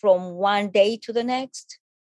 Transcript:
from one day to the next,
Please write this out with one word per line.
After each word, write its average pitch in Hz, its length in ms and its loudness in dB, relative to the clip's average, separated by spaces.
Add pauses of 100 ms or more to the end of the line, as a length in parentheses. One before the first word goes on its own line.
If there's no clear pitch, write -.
from 185 320 2
one 202 380 -2
day 214 320 2
to 233 100 -12
the 233 120 -2
next, 254 540 -8 (400)